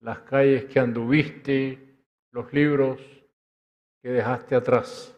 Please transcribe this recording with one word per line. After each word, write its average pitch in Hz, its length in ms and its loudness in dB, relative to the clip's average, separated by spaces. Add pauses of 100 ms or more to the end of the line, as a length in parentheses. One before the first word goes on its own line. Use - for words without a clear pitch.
las 113 200 -10
calles 139 440 2
que - 160 2
anduviste, 131 1200 -2 (280)
los 120 200 -12
libros 139 480 0 (1000)
que 123 80 -14
dejaste 123 460 -2
atrás. 123 640 -2